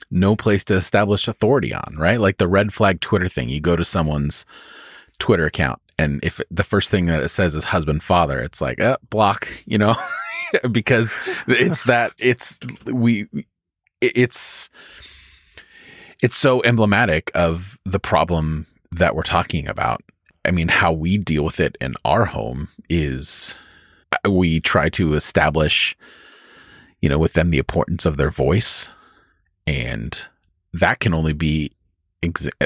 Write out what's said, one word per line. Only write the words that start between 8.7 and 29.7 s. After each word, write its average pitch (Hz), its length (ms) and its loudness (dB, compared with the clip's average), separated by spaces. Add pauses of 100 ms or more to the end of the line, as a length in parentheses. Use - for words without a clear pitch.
uh, 127 180 2 (100)
block, 104 400 0 (160)
you 110 140 0
know, 117 160 4 (380)
<laughs> - 380 -2
because 113 460 0 (320)
it's 175 360 2
that, 120 340 2
it's, - 400 0 (340)
we, 117 300 2 (800)
it, 120 140 2
it's, - 540 -2 (1500)
it's 123 140 0
so 127 280 4
emblematic 107 720 4
of 87 500 0
the 87 140 -2
problem 78 680 0 (260)
that 85 220 0
we're 80 80 -4
talking 85 460 -2
about. - 340 -4 (420)
I - 60 2
mean, 82 180 0
how 85 240 2
we 82 240 0
deal 78 280 0
with - 160 -4
it - 200 0
in 65 140 -6 (100)
our 101 220 2
home 64 420 -6 (220)
is, 67 640 -2 (580)
uh, - 180 -2
we 87 300 2
try 78 300 2
to 78 240 0
establish, 76 840 0 (1040)
you - 80 0
know, 71 100 2
with 80 140 0
them 85 180 2
the 76 80 2
importance - 460 -2
of 73 140 0
their 69 120 2
voice, - 600 -2 (760)
and 120 520 -6 (540)